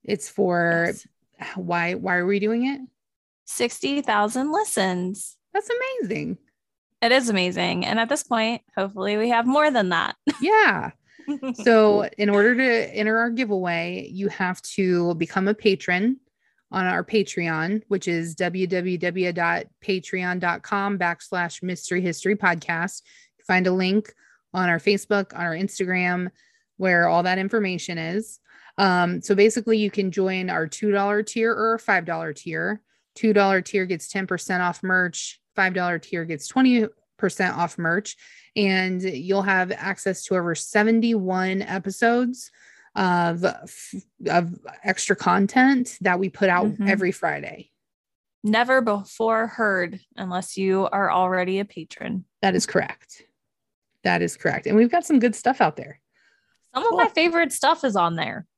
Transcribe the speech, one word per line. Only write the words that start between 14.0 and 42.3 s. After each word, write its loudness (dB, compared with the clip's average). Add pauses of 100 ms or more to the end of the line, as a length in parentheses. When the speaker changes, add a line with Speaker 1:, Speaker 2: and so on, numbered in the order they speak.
Speaker 1:
you -4
have -4
to 0
become -2
a 2
patron 0 (520)
on -2
our 0
Patreon, -2
which -2
is -4
w -2
w -2
w -2
dot -2 (180)
patreon -4
dot -2
com -2
backslash -4
mystery -4
history -2
podcast. -2 (440)
Find 2
a 4
link 0 (400)
on 0
our 2
Facebook, 0
on -10
our -4
Instagram, -2 (480)
where 4
all 4
that 0
information -2
is. -6 (420)
Um, 2
so 0
basically 4
you 0
can -2
join -2
our -4
two -2
dollar 0
tier 0
or 0
our 0
five 0
dollar -6
tier. -6 (360)
Two 4
dollar 6
tier -2
gets -6
ten -4
percent -4
off -2
merch. 0 (160)
Five 0
dollar -2
tier -6
gets -8
twenty 4 (300)
percent -2
off -2
merch. -2 (380)
And 0
you'll -2
have 2
access -6
to 0
over -2
seventy-one 0
episodes -2 (420)